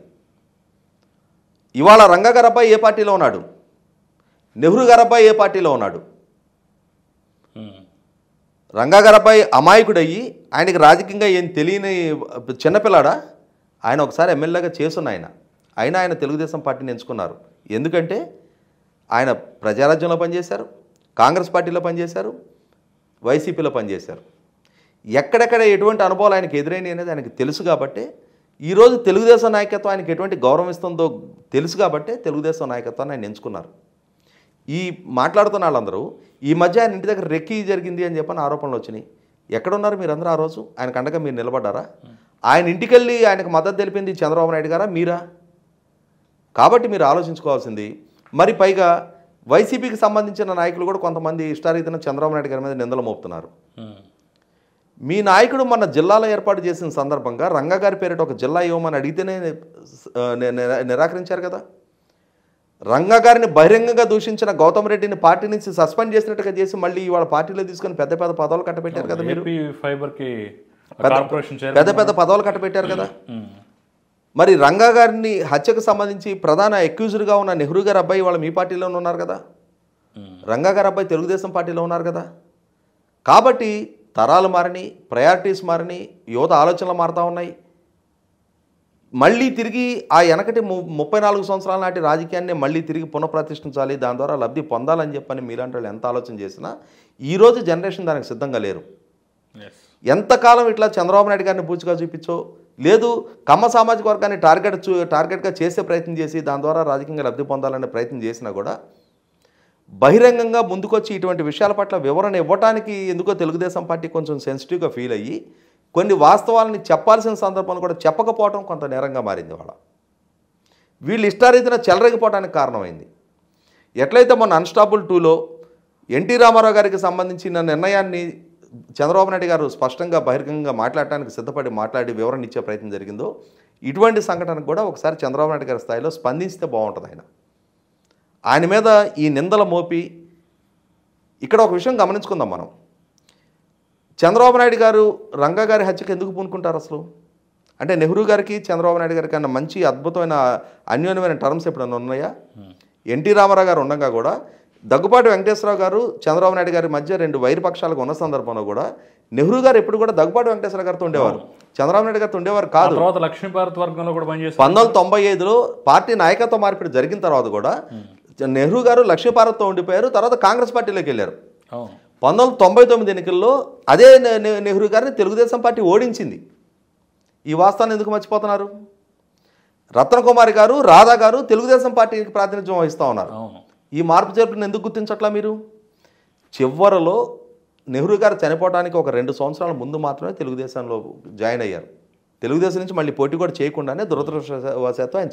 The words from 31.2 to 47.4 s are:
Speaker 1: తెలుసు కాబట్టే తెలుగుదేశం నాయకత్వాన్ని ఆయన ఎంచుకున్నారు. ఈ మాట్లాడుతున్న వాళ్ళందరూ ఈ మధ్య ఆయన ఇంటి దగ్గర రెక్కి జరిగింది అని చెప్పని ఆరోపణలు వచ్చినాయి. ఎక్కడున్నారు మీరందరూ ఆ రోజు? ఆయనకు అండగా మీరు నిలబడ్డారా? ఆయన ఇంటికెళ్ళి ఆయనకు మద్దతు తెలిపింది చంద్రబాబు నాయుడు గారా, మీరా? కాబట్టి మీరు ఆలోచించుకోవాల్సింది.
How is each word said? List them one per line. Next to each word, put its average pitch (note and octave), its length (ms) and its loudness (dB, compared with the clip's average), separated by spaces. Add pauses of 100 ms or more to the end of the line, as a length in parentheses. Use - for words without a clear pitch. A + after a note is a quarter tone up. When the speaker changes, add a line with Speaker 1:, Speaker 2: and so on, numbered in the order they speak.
Speaker 1:
తెలుసు E3 240 -4
కాబట్టే F3 380 -2
తెలుగుదేశం D#3 540 -6
నాయకత్వాన్ని B2 460 -10
ఆయన A#2 100 -12
ఎంచుకున్నారు. G#2 440 -14 (1000)
ఈ F3 360 -8
మాట్లాడుతున్న F#3 600 0
వాళ్ళందరూ A#2 500 -4 (280)
ఈ C#3+ 100 2
మధ్య F3 280 2
ఆయన G#3+ 120 0
ఇంటి F#3+ 140 -10
దగ్గర F#3+ 200 -4
రెక్కి D#3+ 360 -6
జరిగింది F3+ 420 -6
అని E3+ 120 -6
చెప్పని D#3+ 220 -6
ఆరోపణలు D3 360 -6
వచ్చినాయి. A2 320 -12 (440)
ఎక్కడున్నారు G#3 460 -4
మీరందరూ E3+ 320 -6
ఆ E3 60 0
రోజు? D#3 320 -6 (120)
ఆయనకు B2+ 180 -6
అండగా D3+ 220 -6
మీరు C#3+ 160 -8
నిలబడ్డారా? A#2+ 500 -6 (600)
ఆయన D#3+ 220 4
ఇంటికెళ్ళి A#3 580 4
ఆయనకు F#3+ 240 0
మద్దతు E3+ 260 0
తెలిపింది G3 360 -6
చంద్రబాబు E3 400 0
నాయుడు D#3 160 -2
గారా, E3+ 180 -2
మీరా? E3+ 420 -4 (1300)
కాబట్టి A3+ 320 6
మీరు G3+ 160 -2
ఆలోచించుకోవాల్సింది. C#3 1000 -4 (320)